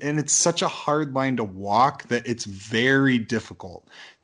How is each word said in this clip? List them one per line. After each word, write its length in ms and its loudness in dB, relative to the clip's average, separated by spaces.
and 160 -2
it's 160 0
such 260 2
a 80 0
hard 460 -2
line 240 0
to 60 -2
walk 640 0
that 180 -2
it's 180 -4
very 760 2
difficult 680 -6